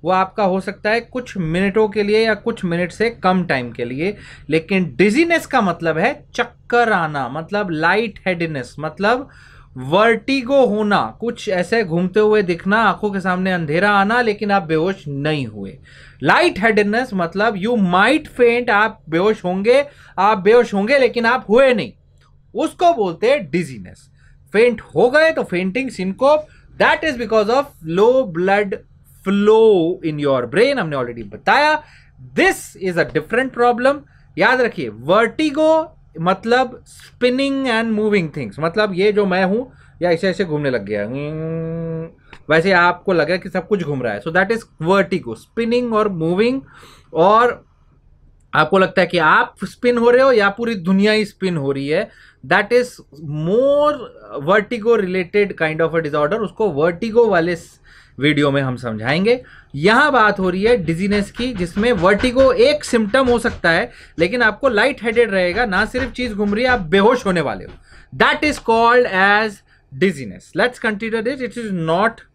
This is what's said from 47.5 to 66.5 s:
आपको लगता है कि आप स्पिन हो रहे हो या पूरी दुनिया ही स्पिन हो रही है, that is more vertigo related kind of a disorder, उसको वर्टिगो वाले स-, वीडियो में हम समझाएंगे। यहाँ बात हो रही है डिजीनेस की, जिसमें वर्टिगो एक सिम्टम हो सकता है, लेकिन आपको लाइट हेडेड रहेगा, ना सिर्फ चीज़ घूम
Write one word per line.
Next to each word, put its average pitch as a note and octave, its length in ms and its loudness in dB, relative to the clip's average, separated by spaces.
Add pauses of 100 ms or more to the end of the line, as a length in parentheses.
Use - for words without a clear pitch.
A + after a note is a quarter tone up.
आपको D3+ 240 2
लगता F#3 240 2
है F3 60 2
कि F3+ 100 -4
आप F3+ 460 2
स्पिन A#3+ 340 -2
हो A#3 120 2
रहे B3 140 4
हो C4+ 80 4
या G#3 180 4
पूरी A3+ 260 -6
दुनिया G3 360 2
ही G#3+ 140 0
स्पिन F#3 320 -4
हो C#3 140 -2
रही C#3 160 -4
है, F#3+ 220 -2 (360)
that F#3+ 260 0
is A#3+ 140 4 (440)
more C4 640 0 (560)
vertigo G#3+ 560 2
related F#3 420 -2 (140)
kind D#3 200 -2
of D#3+ 180 0
a - 60 -4
disorder, D3+ 340 0
उसको G#3+ 300 -2
वर्टिगो F3+ 580 0
वाले F3 280 0
स-, - 260 -18 (380)
वीडियो C#3+ 320 2
में C#3 100 0
हम C3 140 -4
समझाएंगे। C3 680 -2 (320)
यहाँ A3+ 360 4
बात G#3+ 280 2
हो F#3 100 0
रही F#3 140 -4
है A#3+ 140 4
डिजीनेस G3+ 540 -2
की, B3 220 -6
जिसमें G#3 380 -2
वर्टिगो A#3 600 4
एक B3 320 2
सिम्टम A#3+ 440 2
हो A#3+ 120 2
सकता G#3 300 -2
है, F#3 220 0 (280)
लेकिन G3 220 2
आपको G#3+ 280 2
लाइट A#3+ 340 0
हेडेड A3+ 280 2
रहेगा, F#3 340 0
ना G3+ 200 0
सिर्फ B3+ 260 -6
चीज़ B3 220 -6
घूम G3+ 220 -2